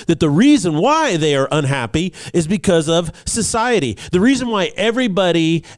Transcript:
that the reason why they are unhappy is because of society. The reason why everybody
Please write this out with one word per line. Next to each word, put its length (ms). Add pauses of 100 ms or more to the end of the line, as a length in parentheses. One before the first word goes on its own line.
that 140
the 100
reason 480
why 400
they 180
are 160
unhappy 640 (180)
is 140
because 420
of 240 (140)
society. 720 (140)
The 100
reason 280
why 260
everybody 920 (140)